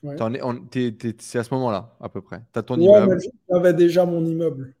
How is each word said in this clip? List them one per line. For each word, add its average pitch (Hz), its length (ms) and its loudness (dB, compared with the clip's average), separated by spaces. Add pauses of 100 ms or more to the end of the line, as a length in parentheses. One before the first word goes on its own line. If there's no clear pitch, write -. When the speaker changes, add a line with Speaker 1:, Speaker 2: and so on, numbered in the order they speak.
Speaker 1:
Ouais. 143 120 -12
Speaker 2:
T'en 113 180 -4
es, 135 80 -8
on, 127 240 -8
t'es, 123 260 -4
t'es, 110 280 -8
c'est - 200 -8
à 117 40 -4
ce 123 100 -6
moment-là, 117 460 -4
à 117 100 -12
peu 98 120 -12
près. 95 200 -16 (100)
T'as 113 120 -6
ton - 140 -4
Speaker 1:
Ouais, 170 80 2
Speaker 2:
immeuble. 196 360 6
Speaker 1:
mais 185 100 -12 (180)
j'avais 180 240 2
déjà 175 320 4
mon 170 200 -2
immeuble. 156 540 -6